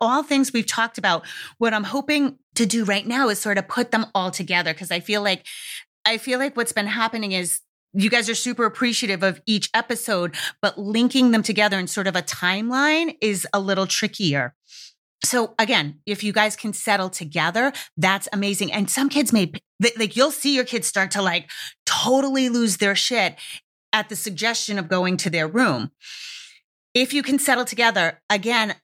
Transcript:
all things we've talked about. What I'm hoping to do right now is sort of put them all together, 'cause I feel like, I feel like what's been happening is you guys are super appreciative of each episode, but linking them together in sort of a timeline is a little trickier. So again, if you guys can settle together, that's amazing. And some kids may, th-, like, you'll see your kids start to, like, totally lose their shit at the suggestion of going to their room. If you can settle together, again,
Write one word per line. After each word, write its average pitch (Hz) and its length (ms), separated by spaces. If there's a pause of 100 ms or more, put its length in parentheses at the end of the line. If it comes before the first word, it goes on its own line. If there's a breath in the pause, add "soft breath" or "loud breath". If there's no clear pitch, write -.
all 254 220
things 269 280
we've 220 140
talked 226 320
about. 180 280 (320 loud breath)
What 226 160
I'm 208 120
hoping 277 520 (180)
to 233 100
do 226 180
right 202 240
now 247 220
is 208 100
sort 202 180
of 196 120
put 240 220
them 220 220
all 185 180
together, 175 420
'cause 170 180
I 175 80
feel 208 220
like, 196 240 (600 loud breath)
I 220 120
feel 254 220
like 269 180
what's 233 160
been 202 140
happening 220 440
is 180 300 (320)
you 202 160
guys 233 200
are 226 60
super 240 300
appreciative 220 580
of 190 220
each 214 280
episode, 220 640 (260 loud breath)
but - 160
linking 240 540
them 220 120
together 202 360
in 180 80
sort 190 200
of 185 80
a 180 60
timeline 254 1000
is 208 320
a 202 60
little 190 280
trickier. 147 680 (680 loud breath)
So 240 360
again, 196 460
if 202 180
you 208 80
guys 208 240
can 214 160
settle 196 380
together, 175 640 (240 loud breath)
that's 190 340
amazing. 202 400
And 196 180
some 277 200
kids 277 240
may, 202 140 (340)
th-, 233 160
like, 220 180
you'll 269 160
see 285 240
your 254 80
kids 247 240
start 190 240
to, 202 100
like, 175 280 (360 loud breath)
totally 269 640
lose 233 300
their 202 180
shit 196 400 (560 loud breath)
at 214 160
the 214 80
suggestion 214 640
of 180 100
going 180 300
to - 120
their 160 180
room. 160 440 (1000 loud breath)
If 254 200
you 285 80
can 269 160
settle 254 280
together, 214 640
again, 214 540